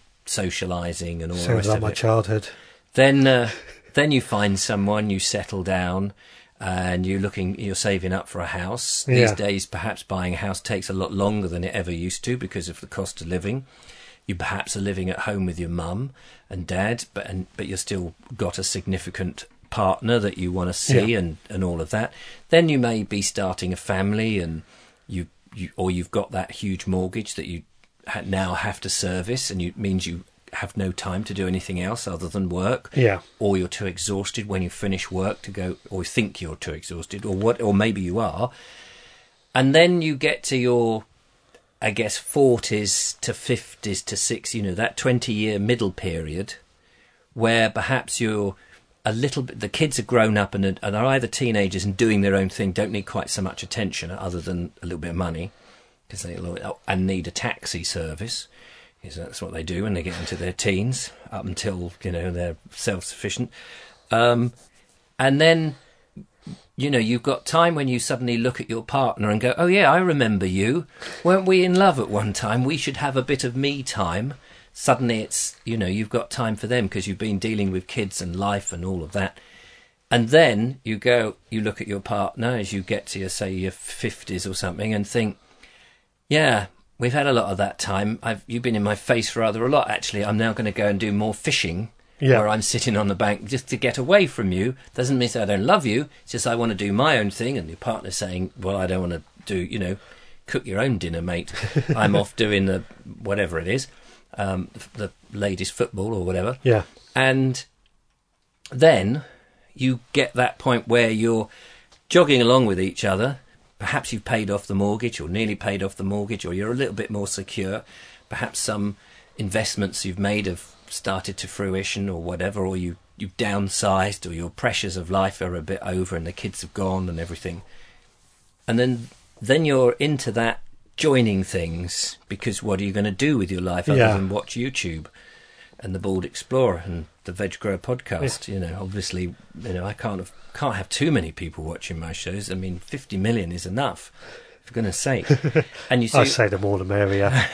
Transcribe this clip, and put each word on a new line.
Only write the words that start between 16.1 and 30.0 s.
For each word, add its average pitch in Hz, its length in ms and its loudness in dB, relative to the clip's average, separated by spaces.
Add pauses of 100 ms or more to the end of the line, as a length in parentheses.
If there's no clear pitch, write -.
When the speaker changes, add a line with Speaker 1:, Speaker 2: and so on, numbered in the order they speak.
Speaker 1:
and 82 200 -8
dad, 101 460 -2
but, 98 140 -8
and, 92 180 -6 (100)
but - 100 -6
you're 95 120 -6
still 90 360 -6 (220)
got 92 220 -2
a 92 60 -4
significant 92 800 -4 (260)
partner 107 480 2
that 101 180 0
you 90 160 -4
wanna 90 200 -2
see 117 400 4
Speaker 2:
Yeah. 113 60 2
Speaker 1:
and, 82 180 -2 (120)
and 95 160 -4
all 87 160 -2
of 78 100 -8
that. 110 220 -2 (380)
Then 165 180 8
you 147 100 4
may 113 260 2
be 101 180 -2
starting 92 500 -2
a 90 40 -4
family, 104 640 0
and 82 220 -4 (460)
you, 90 200 -6 (260)
you, 90 220 -8
or 92 140 0
you've 90 200 -2
got 98 220 -2
that 92 180 -4
huge 98 360 -6
mortgage 92 500 -2
that - 100 -8
you 85 160 -8 (460)
ha-, - 180 -6
now 95 280 0
have 95 280 -4
to - 80 -6
service, 92 600 -2
and 92 120 -2
you, 87 140 -4
means 95 300 0